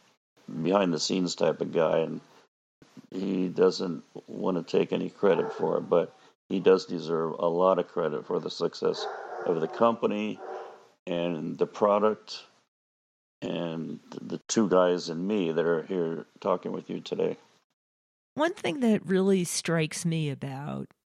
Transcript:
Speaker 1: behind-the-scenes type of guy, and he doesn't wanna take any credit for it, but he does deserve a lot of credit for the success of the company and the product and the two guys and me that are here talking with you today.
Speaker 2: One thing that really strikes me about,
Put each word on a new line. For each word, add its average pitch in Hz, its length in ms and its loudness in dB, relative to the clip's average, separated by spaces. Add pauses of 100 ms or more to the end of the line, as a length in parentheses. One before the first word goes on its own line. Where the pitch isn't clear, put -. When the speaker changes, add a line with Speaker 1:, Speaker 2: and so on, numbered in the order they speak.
(640)
Speaker 1:
behind-the-scenes 90 720 2
type 76 240 0
of 82 120 -6
guy, 82 260 2
and 80 220 -2 (920)
he 95 340 -2
doesn't 90 560 0 (240)
wanna 92 380 -4
take - 280 2
any 87 160 -2
credit - 440 2
for 85 240 0
it, 85 60 -2
but - 340 2 (320)
he 98 100 -2
does 92 280 6
deserve 80 520 -2
a 87 80 0
lot 90 320 4
of 87 80 0
credit 78 400 -4
for 87 140 -2
the 82 100 -8
success - 560 -2 (400)
of 82 140 0
the 80 80 -2
company 107 720 0 (680)
and 87 500 -4
the 85 100 0
product 104 760 0 (1000)
and 82 600 -6 (200)
the - 280 -8
two 107 200 2
guys 90 420 4
and 87 180 -4
me 92 240 0
that 80 120 2
are 82 180 2
here 82 440 -4 (140)
talking 95 320 -2
with 87 180 -10
you 90 80 -6
today. 92 380 -2 (1000)
Speaker 2:
One 339 200 0
thing 311 260 -4
that 220 260 2
really 190 380 4
strikes 165 600 -2
me 160 260 0
about, 135 580 -8 (220)